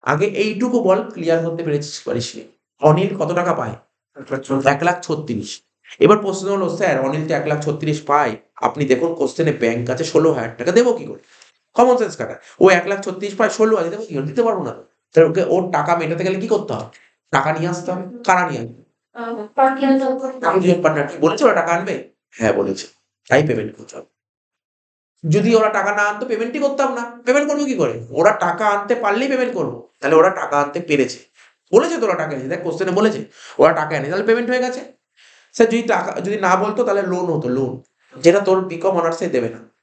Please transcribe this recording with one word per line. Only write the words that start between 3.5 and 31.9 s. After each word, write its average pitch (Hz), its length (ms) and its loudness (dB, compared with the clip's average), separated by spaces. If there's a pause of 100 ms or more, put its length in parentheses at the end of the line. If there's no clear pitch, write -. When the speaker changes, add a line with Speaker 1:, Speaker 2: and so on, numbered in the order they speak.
Speaker 1:
পায়? 117 220 -6 (400)
Speaker 2:
এক 139 160 -14
লাখ 135 100 -6
ছত্রিশ। 135 240 -4
Speaker 1:
এক 143 180 2
লাখ 175 180 -2
ছত্রিশ। 123 640 -8 (360)
এবার 202 180 6
প্রশ্ন 190 320 -4
হলো, 190 280 -2
"স্যার, 151 240 0
অনিল 151 260 -2
তো 160 60 -2
এক 147 140 -2
লাখ 147 160 -2
ছত্রিশ 151 380 -4
পায়, 143 360 2 (180)
আপনি 139 300 -2
দেখুন 160 300 2
কোশ্চেনে 147 360 0
ব্যাংক 120 380 -2
আছে 131 140 -2
ষোলো 160 300 4
হাজার 117 240 -6
টাকা, - 140 -2
দেবো 240 220 4
কি - 120 -6
করে?" - 140 -14 (540)
কমন 247 240 6
সেন্স 196 200 -4
খাটা। - 220 -8 (200)
ও 190 100 8
এক 175 180 4
লাখ 196 140 -4
ছত্রিশ 190 340 -8
পায়, 214 140 2
ষোলো 220 260 2
হাজার 170 160 -2
দেবো 214 140 -10
কি - 100 -10
করে? 135 80 -4
দিতে 185 200 -2
পারবো 208 200 0
না 117 80 -6
তো। - 120 -16 (300)
তাহলে - 160 8
ওকে 185 140 0
ওর 180 280 0
টাকা 156 240 0
মেটাতে 165 280 -4
গেলে 190 160 -2
কি 226 80 -6
করতে 202 260 0
হবে? 110 240 -10 (340)
টাকা 151 220 2
নিয়ে 160 140 -2
আসতে 175 240 -4
হবে। - 320 -10
কারা 180 260 2
নিয়ে 123 120 -6
আসবে? 117 220 -14 (300)
Speaker 3:
আহ, 226 420 -10
পার্টনার। 262 920 0
Speaker 1:
আমি 180 140 2
দুজন 175 220 2
পার্টনার। 147 260 0
কি - 100 -12
বলেছে - 280 0
ওরা 214 80 6
টাকা 170 180 -2
আনবে? 175 400 -4 (200)
হ্যাঁ, 107 220 -2
বলেছে। 95 340 -4 (420)
তাই 151 180 4
পেমেন্ট 110 300 -4
করতে - 200 -20
হবে। - 240 -20 (1040)
যদি 196 320 2
ওরা 220 220 4
টাকা 196 200 0
না 208 120 2
আনতো, - 200 -6
পেমেন্টই 233 300 -4
করতাম 277 380 0
না। 233 60 -6 (220)
পেমেন্ট 285 240 2
করবো 294 160 -2
কি 262 160 -2
করে? 120 140 0 (240)
ওরা 202 120 6 (140)
টাকা 175 280 -2
আনতে 202 220 -2
পারলেই 240 360 -2
পেমেন্ট 254 260 -2
করবো। 143 200 -4 (220)
তাহলে 151 200 2
ওরা 180 120 6 (100)
টাকা 143 220 -4
আনতে 143 160 -6 (100)
পেরেছে, 135 300 0 (520)
বলেছে 262 260 4